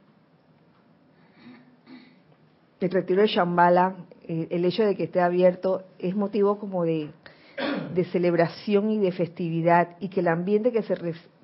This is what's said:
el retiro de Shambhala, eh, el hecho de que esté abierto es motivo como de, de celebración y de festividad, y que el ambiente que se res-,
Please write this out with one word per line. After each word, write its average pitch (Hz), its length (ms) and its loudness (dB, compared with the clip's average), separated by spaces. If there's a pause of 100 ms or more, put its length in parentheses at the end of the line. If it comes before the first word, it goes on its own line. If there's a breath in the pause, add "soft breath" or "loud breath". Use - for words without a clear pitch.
(2750 loud breath)
el 180 120 -4
retiro 185 320 0
de 214 40 4
Shambhala, 180 680 4 (320)
eh, 165 220 -4
el 175 160 0
hecho 180 180 0
de 196 120 0
que 180 80 -4
esté 170 180 -2
abierto 180 640 2 (160)
es 185 160 -4
motivo 202 420 0
como 190 260 -6
de, 160 280 -2 (840 loud breath)
de 175 120 0
celebración 175 840 0
y 214 80 0
de 190 140 0
festividad, 170 880 0
y 190 100 -8
que 190 120 -2
el 175 60 0
ambiente 202 440 0
que 220 100 -2
se 190 140 -4
res-, 170 340 -8 (140)